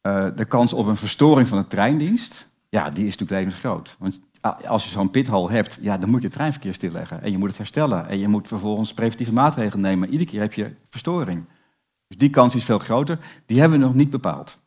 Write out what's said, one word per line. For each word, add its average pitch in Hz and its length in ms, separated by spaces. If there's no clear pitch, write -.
eh, 98 260
de 113 80
kans 120 280
op 113 140
een 107 100
verstoring 135 520
van 98 100
de 98 80
treindienst, 151 800
ja, 78 220
die 87 160
is 98 100
natuurlijk 87 140
levensgroot. 95 680
Want 95 220
a-, - 220
als 110 180
je - 60
zo'n 95 200
pithal 107 400
hebt, 107 300
ja, 101 180
dan 95 120
moet 123 100
je 107 60
het - 100
treinverkeer 143 380
stilleggen. - 480
En 104 80
je 95 80
moet 98 100
het 98 100
herstellen. 104 500
En 98 100
je 101 100
moet 104 200
vervolgens 107 460
preventieve 113 380
maatregelen 120 480
nemen. 95 300
Iedere 165 200
keer 104 100
heb 107 120
je - 220
verstoring. 120 560
Dus - 100
die 143 120
kans 123 240
is 120 100
veel 107 140
groter. 147 400
Die 120 140
hebben 160 180
we 135 60
nog 127 100
niet 139 160
bepaald. 80 560